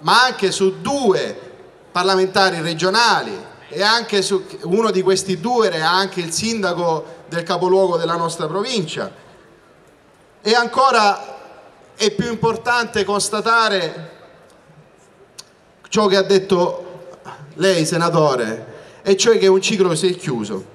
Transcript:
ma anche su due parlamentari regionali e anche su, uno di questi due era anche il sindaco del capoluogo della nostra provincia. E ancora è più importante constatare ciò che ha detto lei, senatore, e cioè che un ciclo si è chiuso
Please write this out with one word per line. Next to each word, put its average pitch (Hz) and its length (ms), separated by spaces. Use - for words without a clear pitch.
ma 196 220
anche 202 300
su 185 300
due 185 640
parlamentari 190 720
regionali 180 840
e 156 120
anche 214 380
su, 190 240
uno 208 260
di 185 100
questi 185 400
due 220 320
era 160 180
anche 190 300
il 165 120
sindaco 175 840
del 170 140
capoluogo 180 540
della 165 200
nostra 165 300
provincia. 180 640
E 214 120
ancora 233 840
è 214 160
più 240 180
importante 226 760
constatare 202 1120
ciò 214 180
che 196 100
ha 190 60
detto 190 640
lei, 175 300
senatore, 151 920
e 196 140
cioè 214 220
che 190 80
un 190 140
ciclo 190 340
si 175 160
è 170 60
chiuso 107 480